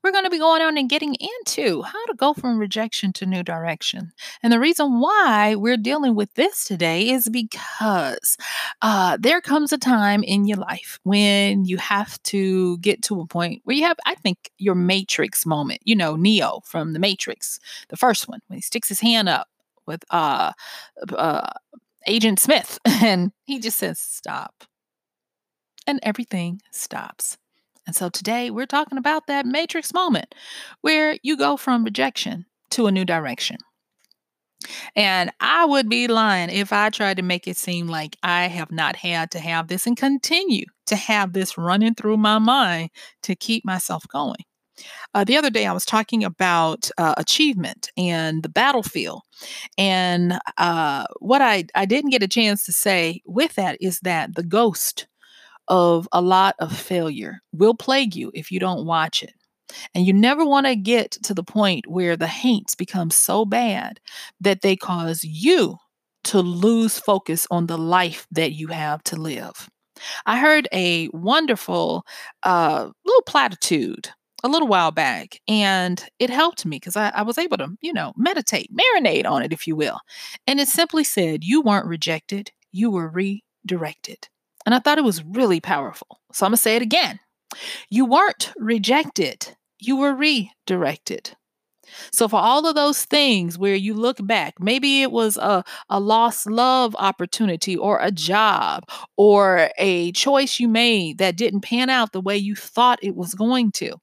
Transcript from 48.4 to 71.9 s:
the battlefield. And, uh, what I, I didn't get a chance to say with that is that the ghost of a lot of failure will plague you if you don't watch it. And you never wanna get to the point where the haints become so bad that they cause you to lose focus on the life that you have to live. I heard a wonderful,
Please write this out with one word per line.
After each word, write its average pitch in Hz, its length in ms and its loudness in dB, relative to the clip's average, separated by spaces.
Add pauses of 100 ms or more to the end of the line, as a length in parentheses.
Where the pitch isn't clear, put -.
the 156 60 -8
battlefield. 202 760 0 (540)
And, 180 600 2 (180)
uh, 160 480 0 (140)
what 262 220 2
I, 208 240 4 (100)
I 196 100 2
didn't 269 260 0
get 240 120 2
a 190 40 0
chance 208 380 2
to 185 60 -6
say 175 540 0
with 262 300 -2
that 180 260 -2
is 180 200 -4
that 170 340 -4
the 170 80 -6
ghost 202 640 -2 (600)
of 175 440 4
a 175 100 4
lot 185 380 4
of 160 160 -4
failure 151 640 -6 (140)
will 208 200 6
plague 262 400 0
you - 200 -8
if 160 180 -12
you 185 80 -4
don't 180 260 -4
watch 165 380 -2
it. - 100 -20 (600)
And 180 100 4
you 190 60 6
never 254 340 4
wanna 269 300 4
get 220 360 0 (120)
to 202 100 -6
the 190 120 -4
point 196 420 0
where 170 300 -2
the 165 100 -2
haints - 480 0
become 180 340 -4
so 202 360 2
bad 220 560 -2 (400)
that 190 220 2
they 196 120 4
cause 165 480 -6
you 185 540 2 (480)
to 196 160 4
lose 208 580 2
focus 175 500 0
on 170 180 0
the 165 100 -4
life 170 540 0
that 156 200 0
you 156 160 -10
have 156 360 -6
to - 120 -6
live. 156 540 -10 (560)
I 240 140 0
heard 302 340 4
a 175 400 0
wonderful, 180 920 0 (380)